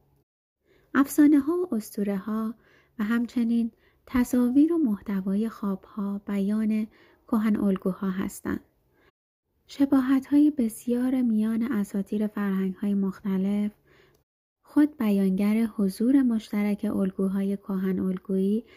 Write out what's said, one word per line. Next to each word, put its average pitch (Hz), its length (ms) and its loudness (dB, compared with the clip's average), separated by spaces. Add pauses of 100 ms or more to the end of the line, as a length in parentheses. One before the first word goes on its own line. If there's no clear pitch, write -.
(920)
افسانه‌ها 294 600 4
و 359 220 -2
اسطوره‌ها 214 800 -4 (460)
و 220 40 -2
همچنین 233 680 -2 (340)
تصاویر 247 680 2
و 339 40 0
محتوای 202 720 -2
خواب‌ها 202 760 -6
بیان 214 640 -2 (400)
کهن 214 280 0
الگوها 190 540 -2
هستند. 190 500 -6 (1080)
شباهت‌های 277 840 2
بسیار 247 720 -2
میان 226 420 0
اساطیر 208 640 -2
فرهنگ‌های 196 640 -2
مختلف 196 800 -2 (880)
خود 294 360 2
بیانگر 202 680 2
حضور 220 560 0
مشترک 208 720 -2
الگوهای 196 640 -2
کهن 190 420 -4
الگویی 190 640 -2 (120)